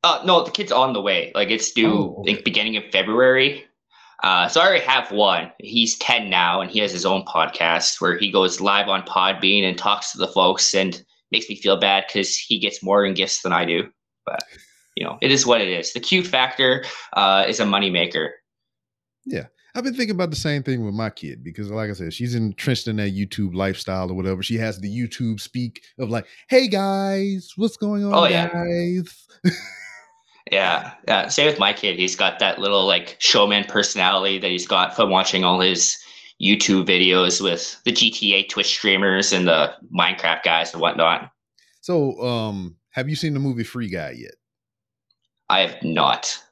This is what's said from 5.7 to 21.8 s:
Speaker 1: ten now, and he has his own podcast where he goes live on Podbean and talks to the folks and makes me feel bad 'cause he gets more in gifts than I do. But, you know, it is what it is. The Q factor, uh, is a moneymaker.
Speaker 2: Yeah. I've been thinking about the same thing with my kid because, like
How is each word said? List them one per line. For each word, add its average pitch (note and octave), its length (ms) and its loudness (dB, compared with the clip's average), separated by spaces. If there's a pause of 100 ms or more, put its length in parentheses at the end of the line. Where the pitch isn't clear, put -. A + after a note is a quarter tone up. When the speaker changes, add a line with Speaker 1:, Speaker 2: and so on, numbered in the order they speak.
Speaker 1:
ten A2 320 0
now, F2+ 300 2
and F2+ 100 -6
he A2 100 -2
has G2+ 120 -2
his F2+ 140 -4
own F#2+ 180 0
podcast E2 760 0
where F2 180 0
he G2+ 120 -2
goes F#2 300 2
live G2+ 280 0
on F#2+ 140 -2
Podbean F#2+ 600 0
and F2+ 140 -2
talks - 340 -4
to - 60 -12
the F#2 100 -2
folks F#2 460 2
and F#2+ 280 -2 (300)
makes A2 160 -2
me G2+ 80 -10
feel G2 220 0
bad G2 340 2
'cause G2 240 -2
he - 220 -2
gets - 240 -4
more G2+ 240 4
in F#2+ 80 0
gifts F2+ 280 -2
than F2+ 100 -2
I F2 120 2
do. E2+ 260 -2 (360)
But, - 180 -8 (520)
you - 80 -6
know, - 180 -8
it C3+ 100 2
is C3+ 140 2
what A#2+ 160 4
it F#2+ 60 -2
is. E2+ 260 -4
The A#2+ 60 -6
Q F#3 240 0
factor, C3 600 0 (300)
uh, G2 340 4
is F2+ 120 -2
a A2 40 2
moneymaker. F2+ 680 0 (960)
Speaker 2:
Yeah. F#3+ 200 -8 (280)
I've A#3+ 100 -8
been C4 100 -4
thinking A#3 220 -2
about F3 140 -2
the D3+ 60 -6
same D3 280 -2
thing B2 200 -2
with G2+ 100 -4
my A2 160 -2
kid B1+ 340 -14
because, G2+ 260 -10
like G#2+ 200 -4